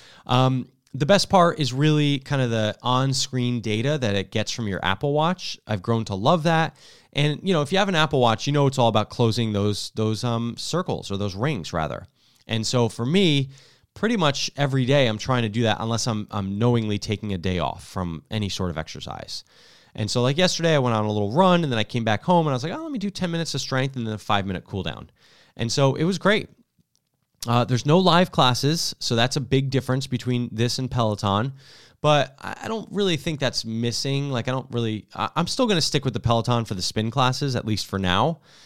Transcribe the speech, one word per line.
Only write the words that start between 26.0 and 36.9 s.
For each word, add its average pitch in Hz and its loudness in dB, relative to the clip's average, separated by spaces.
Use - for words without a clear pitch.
was 180 0
great. 202 2
Uh, 120 4
there's 120 0
no 151 6
live 180 4
classes, 139 2
so - -2
that's 120 2
a 147 -2
big 135 0
difference 135 -2
between 123 -2
this 117 -2
and 131 -4
Peloton. 107 0
But 147 2
I, - -10
I - -8
don't 220 -6
really 185 0
think 151 -4
that's 127 -2
missing. 120 -2
Like, 123 -4
I 131 -2
don't 131 -4
really, 113 -4
I, 104 -4
I'm 175 0
still - 0
gonna 196 2
stick - -2
with 127 -2
the 117 -4
Peloton 117 2
for 110 -6
the 92 -6
spin 110 -2